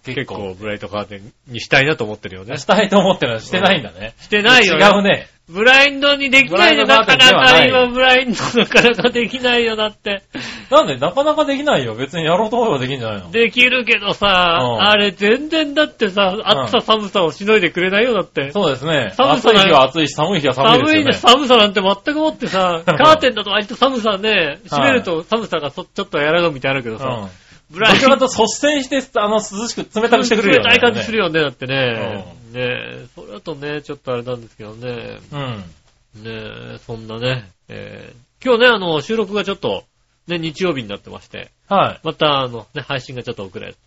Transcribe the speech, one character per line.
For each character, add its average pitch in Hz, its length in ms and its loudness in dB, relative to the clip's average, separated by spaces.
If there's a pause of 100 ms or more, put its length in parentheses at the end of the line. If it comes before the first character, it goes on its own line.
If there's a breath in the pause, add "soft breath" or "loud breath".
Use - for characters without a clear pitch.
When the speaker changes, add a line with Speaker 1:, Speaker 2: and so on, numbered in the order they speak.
Speaker 1:
結 127 220 -8
構。 101 100 -12
Speaker 2:
結 101 140 -10
構 92 60 -12
ブ 104 120 -12
ラ 104 60 -6
イ - 20 -8
ン 101 40 -14
ド 101 100 -14
カ 104 100 -6
ー 101 60 -8
テ 104 140 -18
ン 107 120 -20 (160)
に 117 140 -12
し - 80 -14
た 139 120 2
い 135 40 2
な 156 100 0
と 135 80 -6
思 107 120 -8
っ - 20 -20
て - 100 -16
る 92 80 -14
よ 95 80 -18
ね。 123 140 -12
Speaker 1:
し - 80 -12
た 196 180 2
い 196 60 -2
と 196 100 4
思 185 140 2
っ - 40 -2
て 143 100 -2
る 117 40 -2
の 113 80 -4
し - 100 -16
て 185 120 -2
な 202 120 2
い 175 60 0
ん 127 40 -10
だ 98 80 -14
ね。 107 260 -14
Speaker 2:
う - 40 -20
ん。 - 20 -20
し - 40 -20
て 208 140 0
な 247 180 6
い 214 80 4
よ 165 100 2
ね。 185 80 6
Speaker 1:
違 202 140 6
う 196 40 0
ね。 165 260 0 (180)
Speaker 2:
ブ 175 160 -4
ラ 269 220 6
イ 285 60 2
ン 277 80 -10
ド 285 160 2
に 277 160 -4
で 269 120 6
き - 80 -2
な 320 200 4
い 302 40 4
よ、 277 100 0
Speaker 1:
ブ - 40 -4
ラ - 80 6
イ 220 60 4
ン - 20 0
ド - 80 4
カ - 0 -
ー 262 60 2
テ 254 40 8
ン 262 60 8
で 247 60 6
は - 80 4
な 254 200 6
い。 262 40 4
Speaker 2:
な 247 60 2
か 254 80 4
な - 20 4
か。 - 20 4
今 240 80 -4
ブ 254 60 -2
ラ 254 160 4
イ 262 100 2
ン 240 80 -4
ド 156 260 -2
な 233 60 2
か 214 160 2
な 233 140 4
か 240 160 -4
で 240 180 -2
き 254 100 -10
な 247 200 0
い 240 40 0
よ、 226 120 -2
だ 214 120 -2
っ 208 80 -8
て。 202 280 -8 (480 loud breath)
Speaker 1:
な 294 100 6
ん 247 60 0
で？ 135 100 -4
な 147 140 -2
か 277 120 0
な 302 120 2
か 302 100 0
で 277 100 -2
き 277 80 -6
な 269 140 2
い 135 80 -2
よ。 110 80 -6
別 139 240 -8
に 160 80 -4
や 156 60 2
ろ 208 160 2
う - 20 -6
と 240 80 -2
思 226 120 0
え - 20 0
ば 143 80 -2
で 127 80 -4
き 135 80 -6
ん 131 40 -10
じ 113 60 -8
ゃ 110 40 -4
な 104 100 -8
い - 20 -14
の？ 90 80 -18
Speaker 2:
で 220 220 0
き 247 180 2
る 247 160 -2
け 220 140 0
ど 202 140 -6
さ、 180 500 0
Speaker 1:
う 120 140 -2
ん。 - 40 -2
Speaker 2:
あ 208 160 4
れ 202 140 0
全 247 400 -2
然 311 240 -2
だ 302 80 2
っ 302 60 0
て 220 200 -4
さ、 190 260 0
Speaker 1:
う 220 40 -6
ん。 180 240 0
Speaker 2:
暑 113 80 -6
さ 233 100 0
寒 214 280 -2
さ 196 140 0
を 160 80 0
し 196 140 -12
の 214 120 4
い 202 40 2
で 165 80 0
く 175 100 -6
れ 185 120 0
な 202 100 0
い 240 40 2
よ、 247 100 -2
だ 185 60 0
っ 156 40 -4
て。 139 280 -6
Speaker 1:
そ 196 120 -2
う 147 60 0
で 127 60 -2
す 127 100 -10
ね。 147 280 -2
Speaker 2:
寒 269 240 2
さ 226 140 4
な 196 120 6
ん - 20 2
Speaker 1:
暑 - 0 -
い - 0 -
日 175 40 4
は 139 120 8
暑 160 180 0
い 147 60 2
し、 - 80 -8
寒 170 220 -2
い 147 40 -2
日 143 60 0
は 123 80 0
寒 220 220 4
い - 20 4
で 277 80 0
す 311 80 2
よ - 0 -
ね。 - 0 -
Speaker 2:
寒 311 60 2
い 285 40 0
ね、 262 80 2
寒 269 340 2
さ 240 100 4
な 208 100 4
ん 196 60 -4
て 202 80 -2
全 196 140 2
く 294 200 -6
も 311 140 0
っ 311 60 -8
て 220 120 -10
さ、 180 340 0
Speaker 1:
<laughs> - 20 -18
Speaker 2:
カ 175 100 2
ー 311 240 6
テ 262 120 2
ン 226 60 -4
だ 214 80 -6
と 202 80 -6
割 202 160 -2
と 233 80 -10
寒 254 260 0
さ 208 160 -2
ね、 208 140 -2
Speaker 1:
は 165 220 0
い。 165 100 -14
Speaker 2:
閉 147 180 -4
め 269 120 2
る 247 100 0
と 170 180 -4
寒 220 240 -4
さ 170 140 -4
が 143 100 -6
そ-、 180 160 -12
ち - 160 -10
ょ 190 40 -4
っ - 20 -20
と 170 100 -6
和 147 60 0
ら 160 180 2
ぐ 170 140 0
み 131 40 -12
た 135 120 -4
い - 20 -2
な 139 80 -2
の - 0 -
あ - 20 -12
る - 0 -
け 117 60 -8
ど 110 80 -8
さ、 131 100 -8 (140)
Speaker 1:
う 101 40 -10
ん。 95 40 -12 (400 soft breath)
Speaker 2:
ブ 156 100 -16
ラ 214 120 4
イ 196 60 4
ン 196 40 0
ド - 0 -
Speaker 1:
ど 269 40 2
ち 262 40 6
ら 269 80 6
か 262 180 0
と 220 80 2
率 214 160 -2
先 285 240 0
し - 40 -10
て、 262 320 -4
あ 208 80 0
の、 214 80 0
涼 208 320 -4
し - 80 -10
く、 214 260 -6
冷 226 80 0
た 233 80 4
く - 60 0
し 240 60 -4
て 233 60 2
く 214 60 0
れ 202 80 2
る - 80 4
よ - 60 2
ね。 - 60 0
Speaker 2:
冷 240 100 4
た 247 80 4
い 233 40 4
感 - 40 -6
じ 113 80 -4
す 220 80 -8
る 220 80 -2
よ 180 100 0
ね、 160 120 0
だ 147 60 0
っ 135 40 -6
て 127 160 -12
ね。 110 640 -4
Speaker 1:
う - 0 - (100)
ん。 117 140 -20
Speaker 2:
ね 123 60 -6
え、 123 440 -8 (100)
そ - 100 -18
れ - 80 -18
だ 156 80 -16
と 160 140 -10
ね、 147 260 -10
ち 147 100 -16
ょ 143 40 -10
っ - 20 -20
と 131 160 -8
あ - 20 -4
れ 120 80 -8
な 123 120 -8
ん 117 60 -18
で 113 60 -20
す - 80 -20
け - 80 -20
ど 107 120 -16
ね。 113 420 -12 (160)
Speaker 1:
う - 20 -12
ん。 123 280 -10 (600)
Speaker 2:
ね 113 520 -14
え、 - 20 -20
そ 120 160 -16
ん 110 140 -16
な 110 100 -12
ね、 123 320 -6 (180)
え 104 460 -18 (260)
ー、 - 60 -10
今 247 120 4
日 220 40 2
ね、 254 60 6
あ 226 120 4
の、 165 220 -2
収 220 160 -6
録 202 160 -6
が 202 100 -4
ち 190 80 -6
ょ - 40 -4
っ - 20 -20
と、 101 260 -6 (440)
ね、 170 100 -6
日 165 260 -6
曜 175 100 -2
日 131 100 -6
に 104 40 -14
な 98 100 -10
っ - 20 -14
て - 100 -20
ま 98 120 -16
し - 60 -20
て。 98 220 -16 (180)
Speaker 1:
は 151 280 0
い。 - 80 -20
Speaker 2:
ま 160 100 -8
た、 147 280 0
あ 127 60 -4
の、 117 280 -14
ね、 139 120 -10
配 135 140 -6
信 135 140 -16
が 120 80 -12
ち 123 80 -10
ょ - 20 -8
っ - 20 -8
と 104 80 -12
遅 95 160 -14
れ。 98 140 -16 (140)